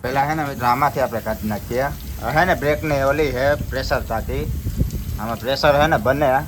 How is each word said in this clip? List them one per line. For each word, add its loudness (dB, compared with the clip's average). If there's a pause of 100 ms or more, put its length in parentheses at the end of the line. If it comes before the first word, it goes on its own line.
પહેલાં 0
હે 0
ને -2
મિત્રો -2
આમાંથી 2
આપણે -4
કાઢી -4
નાખીએ. -2 (380)
આ -2
હે 4
ને 2
બ્રેકની 0
ઓલી 2
હે 2 (220)
પ્રેશર -2
થતી, -2 (760)
આમાં -4
પ્રેશર 2
હે 4
ને 4
બને. 2 (160)